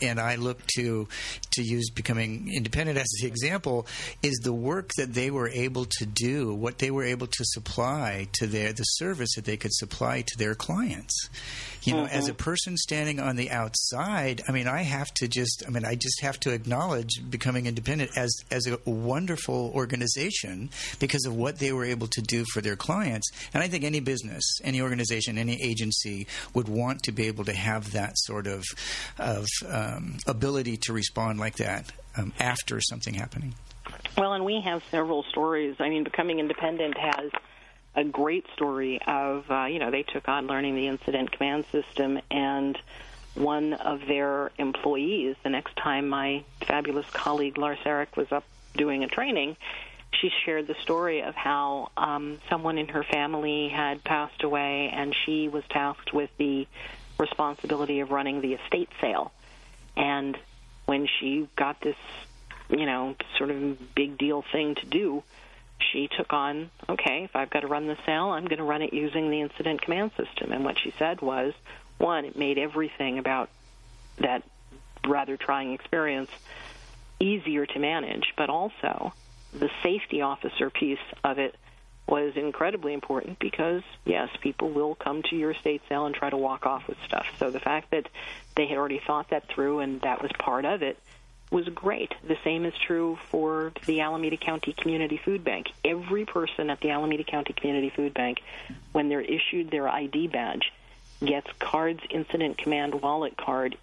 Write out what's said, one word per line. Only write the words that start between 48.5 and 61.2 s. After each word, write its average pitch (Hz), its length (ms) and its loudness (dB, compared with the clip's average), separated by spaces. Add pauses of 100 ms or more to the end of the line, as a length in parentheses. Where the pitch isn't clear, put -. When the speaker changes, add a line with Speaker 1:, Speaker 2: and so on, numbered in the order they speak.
Speaker 2:
doing 143 260 2
a 131 60 -2
training, 180 480 0 (640)
she 185 100 2 (140)
shared 156 240 0
the 151 140 -2
story 165 400 2
of 151 120 -4
how, 143 600 0
um, 147 420 0 (100)
someone 160 300 2
in 156 100 0
her 151 140 0
family 151 640 2
had 147 360 -2
passed 151 400 0
away, 143 500 2
and 143 180 -2 (140)
she 156 220 2
was 143 200 -2
tasked 143 460 0
with 147 240 2
the 139 300 2 (500)
responsibility 147 800 0
of 139 140 0
running 139 280 2
the 131 140 2
estate - 360 0 (100)
sale. 101 320 0 (640)
And 139 420 0 (480)
when 139 220 2 (100)
she 143 380 0